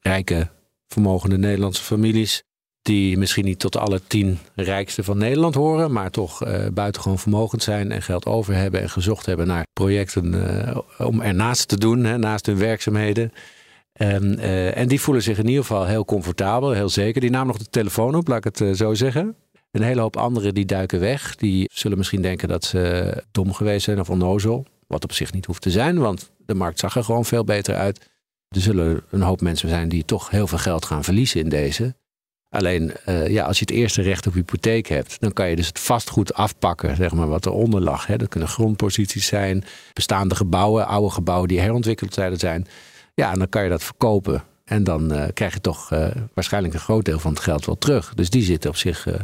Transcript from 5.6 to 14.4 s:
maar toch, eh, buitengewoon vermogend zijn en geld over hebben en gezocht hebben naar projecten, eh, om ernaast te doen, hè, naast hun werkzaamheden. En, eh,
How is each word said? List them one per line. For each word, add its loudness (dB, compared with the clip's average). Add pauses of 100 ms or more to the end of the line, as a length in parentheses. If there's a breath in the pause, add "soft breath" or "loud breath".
maar -2
toch, -6
eh, -2
buitengewoon -2
vermogend 0
zijn -2
en -4
geld -2
over 0
hebben 2
en -4
gezocht -2
hebben 0
naar -2
projecten, 0
eh, -4 (280)
om 2
ernaast 0
te 0
doen, 4
hè, 0
naast -2
hun 2
werkzaamheden. 0 (600 loud breath)
En, 2
eh, 0